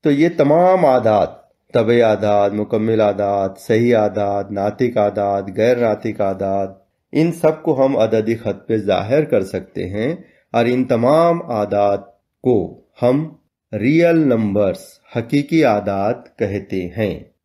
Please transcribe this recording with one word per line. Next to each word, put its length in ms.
तो 60
ये 200
तमाम 560
आदाद, 500
तबे 280
आदाद, 520
मुकम्मिल 480
आदाद, 560
सही 360
आदाद, 580
नातिक 460
आदाद, 540
गैर 260
नातिक 440
आदाद, 560
इन 220
सब 280
को 120
हम 220
अददी 400
खत 320
पे 120
जाहिर 460
कर 180
सकते 420
हैं 260
और 140
इन 180
तमाम 540
आदाद 540
को 100
हम 240
रियल 520
नंबर्स, 760
हकीकी 500
आदाद 640
कहते 440
हैं। 180